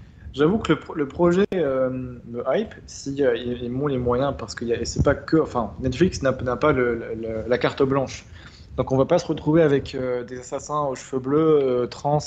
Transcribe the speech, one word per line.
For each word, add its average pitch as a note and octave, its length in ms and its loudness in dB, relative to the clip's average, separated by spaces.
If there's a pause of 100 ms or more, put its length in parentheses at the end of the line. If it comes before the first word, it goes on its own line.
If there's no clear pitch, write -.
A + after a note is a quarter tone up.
(320)
j'avoue D#3+ 260 2
que F#3+ 140 0
le - 80 2
pro-, - 140 -14
le D3 140 -2
projet, F3 360 2 (100)
euh, C3+ 360 0
me B2 580 -10
hype, F#3+ 260 -2 (120)
si, C#3 380 -6
euh, A#2+ 120 4
ils, B2 260 -6
ils A#2+ 80 -6
m'ont C3+ 160 -4
les C3+ 120 0
moyens, B2 380 0
parce - 200 -10
qu'il A#2+ 120 -6
y A#2+ 40 2
a, A2+ 80 0
et A#2+ 40 -2
c'est - 200 -2
pas - 100 6
que, - 220 0
enfin, B2 440 0
Netflix C3 420 0
n'a, C3+ 100 4
n'a B2 240 -2
pas D3 160 4
le, B2 260 2
le, A2 160 -8
le, A2 340 -6
la A#2+ 100 4
carte C#3+ 260 2
blanche. C3+ 420 -2 (500)
Donc B2+ 140 -2
on C3 60 2
va C3 80 4
pas E3+ 160 4
se - 60 -10
retrouver D#3 360 2
avec, C#3 320 2
euh, B2+ 300 -4
des B2+ 160 -12
assassins D3 400 -6
aux C3+ 160 -4
cheveux - 260 -6
bleus, D3+ 400 4
euh, B2 240 2
trans C#3+ 400 -2